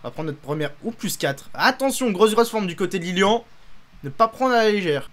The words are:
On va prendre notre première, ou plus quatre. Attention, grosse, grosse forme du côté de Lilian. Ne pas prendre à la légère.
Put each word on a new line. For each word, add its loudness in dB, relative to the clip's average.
On -10
va -10
prendre -8
notre -8
première, -4
ou -6
plus -6
quatre. -4
Attention, 0
grosse, 4
grosse 4
forme -2
du -6
côté -2
de -4
Lilian. 2
Ne -8
pas 2
prendre 0
à 6
la 6
légère. 0